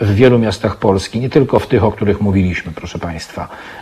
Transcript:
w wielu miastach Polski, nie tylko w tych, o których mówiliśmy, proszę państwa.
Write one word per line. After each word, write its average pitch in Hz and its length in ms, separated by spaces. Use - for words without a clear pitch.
w 104 140
wielu 123 240
miastach 107 360
Polski, 98 440
nie 127 100
tylko 127 300
w - 80
tych, 113 160
o 110 80
których 101 300
mówiliśmy, 95 500
proszę - 280
państwa. - 480